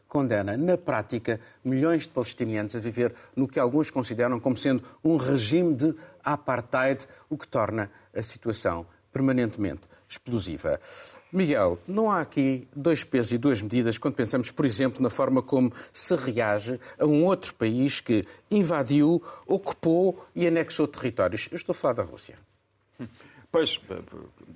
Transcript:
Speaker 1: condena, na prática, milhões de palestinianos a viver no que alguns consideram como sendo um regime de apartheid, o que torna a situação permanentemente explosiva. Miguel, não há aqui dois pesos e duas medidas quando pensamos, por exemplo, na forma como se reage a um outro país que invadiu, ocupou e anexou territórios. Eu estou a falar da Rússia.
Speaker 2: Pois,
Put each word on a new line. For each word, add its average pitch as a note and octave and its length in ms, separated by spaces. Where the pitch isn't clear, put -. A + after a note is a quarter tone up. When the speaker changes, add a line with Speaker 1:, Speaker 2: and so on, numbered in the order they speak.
Speaker 1:
condena, A2 500
na F3 200
prática, A2+ 640
milhões C#3+ 380
de - 60
palestinianos A2 680
a A#2 60
viver A#2 340
no C3 120
que C#3+ 140
alguns C#3+ 300
consideram A#2+ 500
como B2 160
sendo C3 260
um D#3+ 120
regime C#3 580
de D3+ 200
apartheid, C3+ 840
o D#3 100
que - 80
torna G#2+ 440
a A2+ 60
situação F#2+ 640
permanentemente B2 720
explosiva. F2 720
Miguel, B2+ 540
não G#3+ 240
há F3+ 100
aqui C3+ 540
dois C#3+ 300
pesos A#2+ 280
e A#2+ 60
duas A#2+ 240
medidas A#2 360
quando C#3 160
pensamos, B2 360
por D3 160
exemplo, B2 340
na B2 100
forma C3 320
como B2+ 300
se - 240
reage A2+ 640
a D3+ 80
um D3+ 180
outro F#3 300
país B2 460
que G#2+ 240
invadiu, D#3 720
ocupou F3+ 880
e E3+ 120
anexou D#3+ 420
territórios. G#2+ 640
Eu E3+ 40
estou - 160
a - 40
falar C3 180
da A2+ 80
Rússia. - 340
Speaker 2:
Pois, - 280